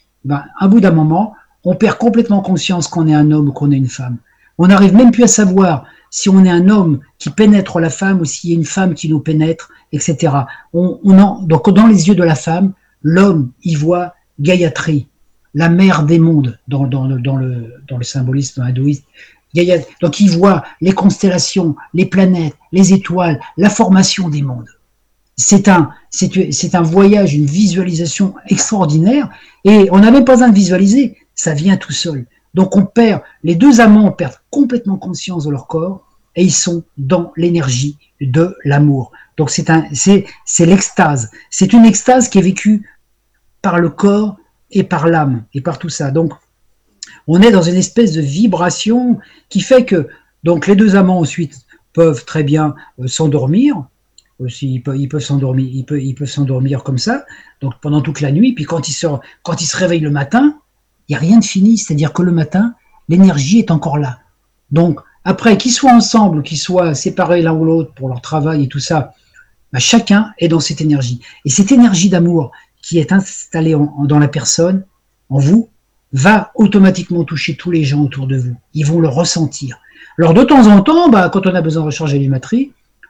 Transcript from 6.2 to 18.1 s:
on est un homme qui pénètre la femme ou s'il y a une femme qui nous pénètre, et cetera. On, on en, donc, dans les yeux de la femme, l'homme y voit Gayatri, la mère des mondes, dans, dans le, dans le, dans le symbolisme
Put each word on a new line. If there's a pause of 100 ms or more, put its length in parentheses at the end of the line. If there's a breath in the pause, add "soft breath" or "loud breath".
on
est
un
homme (180 loud breath)
qui
pénètre
la
femme
ou
s'il
y
a
une
femme
qui
nous
pénètre, (220 soft breath)
et
cetera. (260 loud breath)
On,
on
en,
donc,
dans
les
yeux
de
la
femme, (300)
l'homme (120)
y
voit (240)
Gayatri, (460)
la
mère
des
mondes, (100)
dans,
dans
le,
dans
le, (120)
dans
le
symbolisme